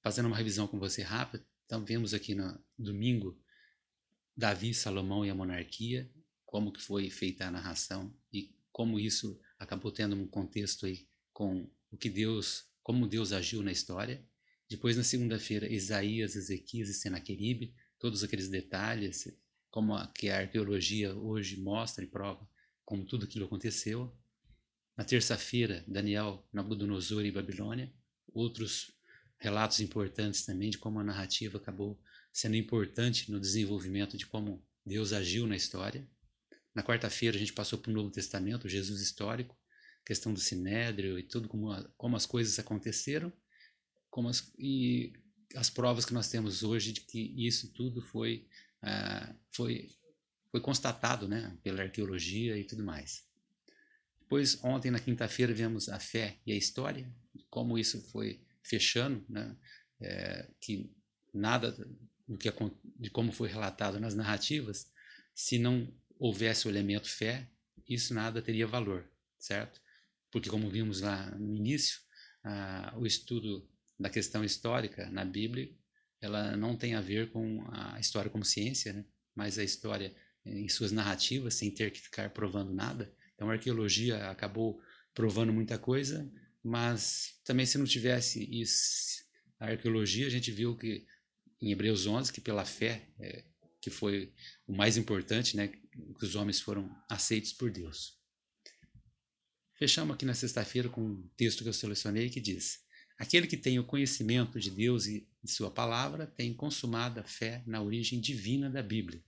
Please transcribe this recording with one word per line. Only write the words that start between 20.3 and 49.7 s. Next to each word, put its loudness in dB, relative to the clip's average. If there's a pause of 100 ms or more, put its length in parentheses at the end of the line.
arqueologia 0
hoje -4
mostra -2
e -8
prova -8 (340)
como -4
tudo -2
aquilo -4
aconteceu. -2 (840)
Na -2
terça-feira, 4
Daniel, 0
Nabucodonosor 0
e 0
Babilônia, -4 (400)
outros -2 (460)
relatos 2
importantes 0
também -2
de -4
como -4
a 0
narrativa -2
acabou -6 (300)
sendo 2
importante 2
no 0
desenvolvimento 0
de -6
como -4 (180)
Deus 0
agiu 2
na 2
história. -4 (680)
Na -2
quarta-feira 2
a 0
gente -2
passou -2
pro -4
Novo 0
Testamento, -2
Jesus -2
histórico, -2 (480)
questão -2
do -2
Sinédrio 0
e -8
tudo -4
como -2
a, -4 (120)
como 2
as 2
coisas 2
aconteceram, -2 (800)
como 0
as, 0
e 2 (420)
as 2
provas 4
que -2
nós 0
temos 0
hoje 2
de -6
que -6
isso 0
tudo -2
foi, -4 (340)
ah, -4 (180)
foi, -2 (640)